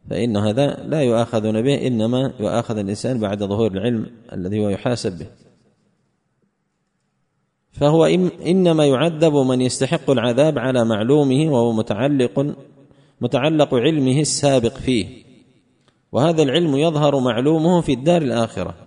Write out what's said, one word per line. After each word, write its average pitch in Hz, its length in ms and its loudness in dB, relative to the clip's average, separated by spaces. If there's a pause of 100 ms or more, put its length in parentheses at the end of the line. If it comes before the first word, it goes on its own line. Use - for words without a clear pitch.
(100)
فإن 107 260 -2
هذا 110 480 -2
لا 151 180 -2
يؤاخذون 113 600 0
به، 139 240 -2
إنما 123 540 -2
يؤاخذ 107 380 -4
الإنسان 107 420 -4
بعد 104 220 -4
ظهور 101 300 0
العلم 110 340 -4 (260)
الذي 95 280 -4
هو 104 80 0
يحاسب 101 500 -4
به. - 80 -14 (2500)
فهو 156 340 2
إم-، 170 400 0
إنما 170 400 4
يعذب 151 480 2
من 131 260 2
يستحق 131 500 -2
العذاب 127 480 2
على 123 260 0
معلومه، 131 680 2
وهو 117 200 2
متعلق، 127 840 0 (640)
متعلق 135 540 2
علمه 135 460 2
السابق 135 560 0
فيه، 113 300 -2 (1040)
وهذا 156 300 2
العلم 143 340 0
يظهر 147 440 2
معلومه 156 600 2
في 151 120 -2
الدار 156 300 0
الآخرة. 110 520 -4 (120)